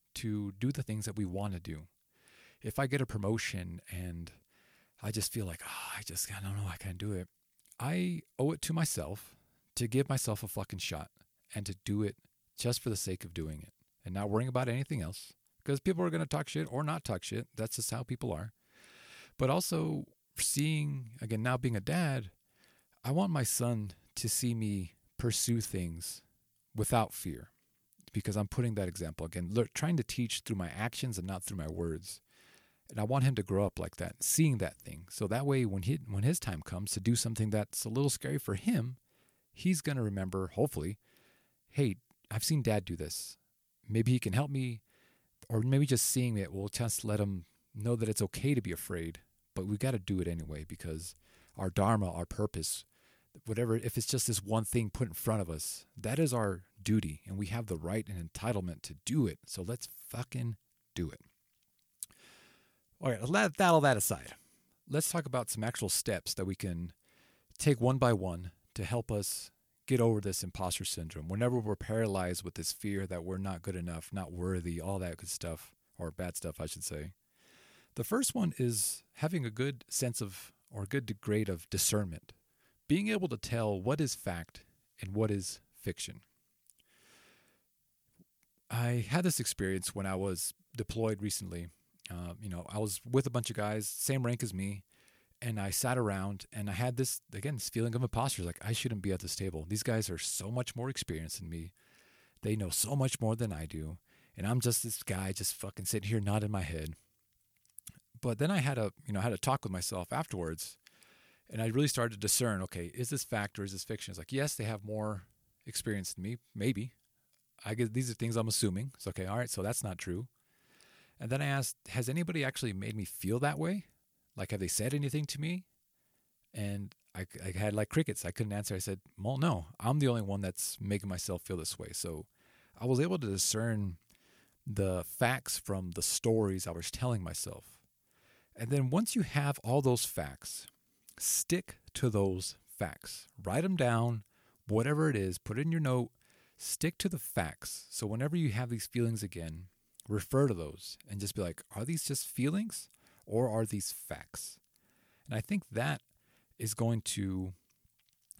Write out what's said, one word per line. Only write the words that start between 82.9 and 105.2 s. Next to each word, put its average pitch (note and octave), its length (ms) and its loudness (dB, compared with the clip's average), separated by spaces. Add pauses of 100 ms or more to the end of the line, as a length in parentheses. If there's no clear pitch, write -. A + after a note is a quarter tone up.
able G3 180 2
to B2 100 -2
tell G#2+ 420 2
what B2 200 2
is D3 160 2
fact - 480 -4 (380)
and F#2+ 120 -6
what G#2+ 160 4
is G2+ 300 -2 (140)
fiction. - 480 -8 (2500)
I A#2+ 380 2
had E3 160 2
this F3 160 2
experience F#2+ 540 0
when G2 120 -2
I F#2+ 100 0
was F#2 380 -2 (220)
deployed A2 460 0
recently. F2+ 460 -4 (440)
Uh, F2 280 -6
you G#2+ 100 -8
know, F2 200 -6
I G2+ 80 -4
was G#2+ 260 -2
with B2+ 220 4
a B2+ 60 -2
bunch A#2+ 180 0
of A2+ 60 -6
guys, G#2+ 320 0
same C3+ 360 0
rank A#2+ 200 0
as G#2 100 -4
me, G2 300 -4 (580)
and A2+ 180 -2
I G2 120 0
sat B2+ 260 2
around G2 560 0
and G#2 160 -4
I G2 40 -2
had A#2+ 240 0
this, B2+ 240 0 (120)
again, C3+ 220 -4
this A2 140 -6
feeling A2+ 260 2
of B2 80 4
imposter, A#2+ 400 0
like, E2+ 200 -4
"I A2+ 100 0
shouldn't A2+ 280 0
be G2 100 0
at F#2 100 0
this F2+ 140 -4
table. E2 320 -4
These G#2 140 0
guys A2+ 260 2
are E2+ 120 -2
so - 320 -4
much B2 240 -2
more A#2+ 120 -2
experienced D#2+ 520 -4
than F2 100 -10
me. E2 220 -8 (720)
They G#2+ 120 2
know G2+ 140 0
so - 260 0
much C3 240 2
more A2+ 160 2
than A2 160 -2
I D#2+ 140 -4
do. D#2 320 -6 (400)
And F#2 80 -2
I'm A#2 160 4
just A#2 220 2
this A#2 180 -6
guy F#2+ 320 -2